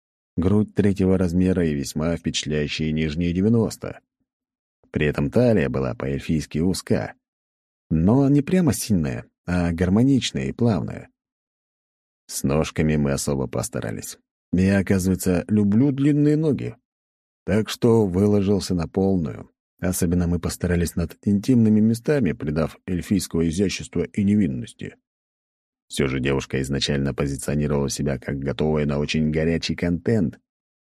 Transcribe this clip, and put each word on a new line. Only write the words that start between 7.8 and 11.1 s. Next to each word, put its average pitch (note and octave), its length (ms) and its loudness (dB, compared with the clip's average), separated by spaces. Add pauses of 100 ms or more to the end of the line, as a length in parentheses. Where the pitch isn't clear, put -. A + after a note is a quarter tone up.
но G#2 400 4
не C#3+ 100 4
прямо E3+ 320 0
сильная, C#2 540 -2 (180)
а F2 280 0
гармоничная F#2 760 2
и C2+ 60 -4
плавная. F#2 580 -2 (1160)